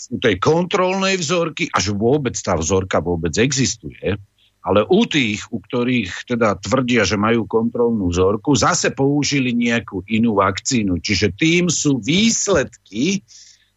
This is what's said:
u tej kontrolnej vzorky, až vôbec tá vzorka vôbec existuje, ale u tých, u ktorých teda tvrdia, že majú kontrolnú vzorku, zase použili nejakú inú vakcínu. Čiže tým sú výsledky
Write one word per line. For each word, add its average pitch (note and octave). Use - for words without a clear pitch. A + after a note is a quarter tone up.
u G#2+
tej G2+
kontrolnej F#3
vzorky, E3
až G2
vôbec A#2+
tá -
vzorka F#2+
vôbec E2
existuje, B2+
ale G2
u G3+
tých, A2
u G#2
ktorých A#2+
teda A2+
tvrdia, A#2+
že G#2
majú A2
kontrolnú A2+
vzorku, F#2+
zase D#3+
použili C#3
nejakú A#2
inú A2
vakcínu. F#2+
Čiže G2+
tým F3
sú C#3
výsledky F3+